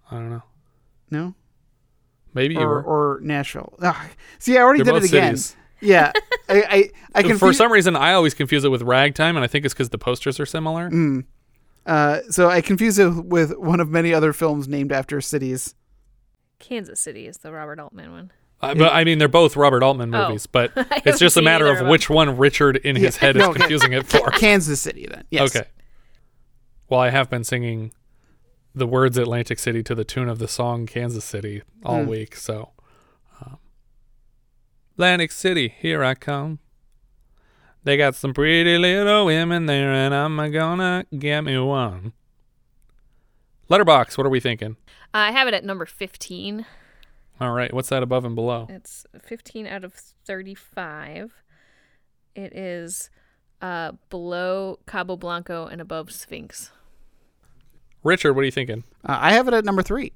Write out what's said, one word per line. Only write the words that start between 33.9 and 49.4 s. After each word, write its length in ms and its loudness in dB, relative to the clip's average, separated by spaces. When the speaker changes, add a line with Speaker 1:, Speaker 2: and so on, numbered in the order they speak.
Speaker 1:
Atlantic 360 0
City, 360 -2
here 260 -4
I 120 0
come. 440 -8
They 140 2
got 180 2
some 180 -6
pretty 460 2
little 480 2
women 400 0
there, 260 0
and 220 0
I'm 200 -2
gonna 540 -2
get 260 -4
me 180 -4
one. 540 -4
Letterboxd, 480 4
what 100 -2
are 20 0
we 100 0
thinking? 380 -6
Speaker 3:
I 180 0
have 160 2
it 60 -2
at 100 -4
number 220 -10
fifteen. 800 -14
Speaker 1:
All 120 -4
right, 220 -4
what's 160 -6
that 140 -2
above 220 -4
and 100 -8
below? 340 -6
Speaker 3:
It's 360 -20
fifteen 440 -18